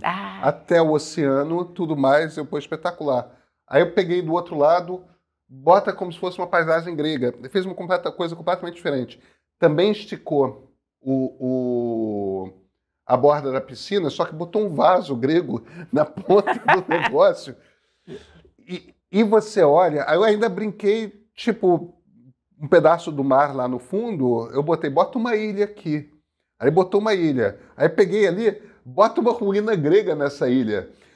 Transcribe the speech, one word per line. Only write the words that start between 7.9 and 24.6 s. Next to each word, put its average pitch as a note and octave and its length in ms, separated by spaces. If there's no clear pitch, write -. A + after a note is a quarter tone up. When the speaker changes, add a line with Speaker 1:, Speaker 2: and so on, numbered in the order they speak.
Speaker 2:
coisa E3+ 240
completamente E3+ 400
diferente. C3 440
Também E3+ 320
esticou - 800
o, C3 400
o, A2+ 1120
a B2 100
borda C#3 360
da C3 100
piscina, D#3 480
só - 160
que - 80
botou F3 320
um F3 80
vaso C#3+ 420
grego C3+ 480
<laughs> F3 160
na - 100
ponta - 500
do F4+ 320
Speaker 1:
<laughs> - 40
Speaker 2:
negócio. C#3+ 680
E, - 280
e G3+ 120
você G#3+ 380
olha, D3+ 460
aí D#3 80
eu F#3+ 80
ainda G#3+ 260
brinquei, G#3 720
tipo, F3+ 580
um D3 80
pedaço E3 440
do C#3+ 120
mar C#3 320
lá B2+ 120
no B2+ 100
fundo, B2+ 720
eu C#3+ 120